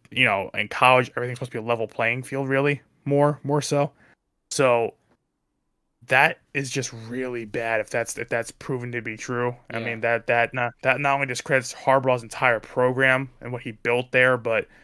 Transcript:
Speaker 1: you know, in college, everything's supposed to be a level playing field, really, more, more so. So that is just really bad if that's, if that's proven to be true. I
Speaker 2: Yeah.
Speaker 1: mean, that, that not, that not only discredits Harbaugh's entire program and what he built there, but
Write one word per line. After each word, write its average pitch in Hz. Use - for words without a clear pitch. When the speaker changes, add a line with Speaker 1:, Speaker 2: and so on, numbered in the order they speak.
Speaker 1:
you 127
know, 101
in 107
college, 127
everything's 123
supposed 123
to 117
be 110
a 113
level 113
playing 113
field, 135
really, 139
more, 143
more 143
so. 143
So 120
that 143
is 139
just 131
really 123
bad 113
if 104
that's, -
if 117
that's 117
proven 123
to 120
be 110
true. 120
I 117
Speaker 2:
Yeah. 117
Speaker 1:
mean, 117
that, 117
that 117
not, 123
that 131
not 143
only 139
discredits 127
Harbaugh's 131
entire 117
program 131
and 123
what 123
he 120
built 120
there, 127
but 113